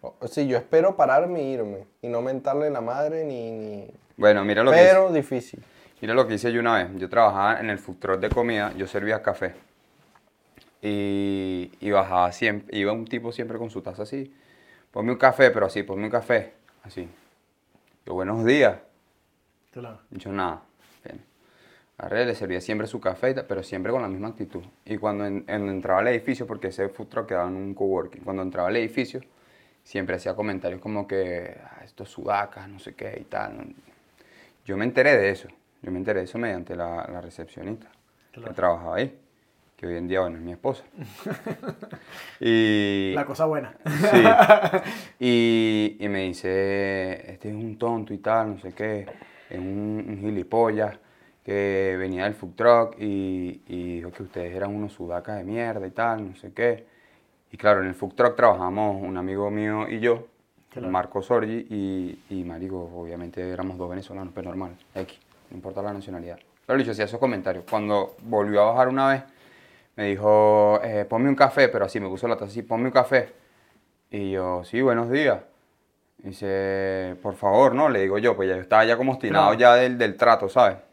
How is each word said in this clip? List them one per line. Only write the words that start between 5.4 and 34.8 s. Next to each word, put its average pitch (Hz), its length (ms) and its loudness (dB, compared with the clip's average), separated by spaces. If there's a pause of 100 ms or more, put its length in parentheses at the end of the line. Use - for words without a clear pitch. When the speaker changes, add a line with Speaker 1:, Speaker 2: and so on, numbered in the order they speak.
Speaker 2:
Mira 113 120 -4
lo 127 140 4
que 110 80 -2
hice 113 180 -2
yo 120 80 0
una 117 220 2
vez. 90 40 -4 (100)
Yo 90 120 -6
trabajaba 104 500 4
en 113 100 -4
el 101 100 -4
food 90 180 -16
truck 95 240 -2
de 107 80 -2
comida, 113 480 0
yo 95 100 -4
servía 104 340 -4
café. 92 320 -4 (1300)
Y, 98 920 -4 (100)
y 104 100 -4
bajaba 92 400 2
siempre, 104 460 -4
iba 101 160 0
un 113 120 -6
tipo 117 280 -8
siempre 117 240 -10
con 113 120 -8
su 104 120 -10
taza 98 220 -10
así. 135 300 -10 (580)
"Ponme 110 200 -4
un 123 60 -2
café", 131 340 6
pero 104 140 0
así, 98 180 -4
"ponme 98 220 -6
un 110 40 -6
café", 113 440 0 (300)
así. 90 260 -14 (960)
Yo, 92 80 -10
"Buenos 101 320 -2
días". 127 320 4 (960)
Speaker 3:
Claro. 117 280 -16 (100)
Speaker 2:
Dicho 98 220 -14
nada. 92 300 -6 (420)
Bien. - 180 -18 (760)
Agarré, 101 280 -2
le 123 100 -2
servía 92 260 -6
siempre 107 260 -6
su 107 140 -10
café, 95 300 -2
y 131 40 -4
tal, 135 100 -8
pero 98 160 -6
siempre 95 300 -6
con 127 100 -2
la 107 60 -6
misma 98 220 -8
actitud. 90 340 -12 (220)
Y 107 120 -8
cuando 104 280 -4
en, 101 220 -6
en, 101 200 -4
entraba 92 320 0
al 107 80 2
edificio, 120 400 -2
porque 104 220 -8
ese 98 180 -4
food 104 200 -12
truck 110 200 -6
quedaba 90 220 -2
en 92 80 -8
un 98 160 -10
coworking, 95 500 -4
cuando 95 180 -6
entraba 92 280 -2
al 110 80 0
edificio, 120 420 -4 (640)
siempre 90 320 -6
hacía 92 180 -6
comentarios 92 460 -6
como 104 280 -6
que, 90 540 -4
"Ah, - 220 -20
estos - 260 -18
sudacas, 101 600 -6
no 98 100 -20
sé - 160 -20
qué 104 240 -12
y - 60 -16
tal". 52 500 -10 (880)
Yo 98 120 -6
me 104 80 -2